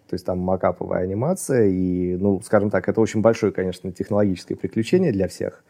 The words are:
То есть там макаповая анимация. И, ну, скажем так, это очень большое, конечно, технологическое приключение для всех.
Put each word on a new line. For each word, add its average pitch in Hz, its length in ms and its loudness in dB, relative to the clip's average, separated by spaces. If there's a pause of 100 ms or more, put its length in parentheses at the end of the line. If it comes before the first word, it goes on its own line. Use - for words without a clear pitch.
То - 60 -8
есть 87 120 -6
там 90 120 -2
макаповая 92 640 -2
анимация. 120 640 0
И, 90 500 0
ну, 98 280 2
скажем 104 260 2
так, 95 180 0
это 104 120 0
очень 107 220 0
большое, 110 300 4
конечно, 92 380 -4
технологическое 98 640 -2
приключение 175 540 0
для 95 160 0
всех. - 440 -8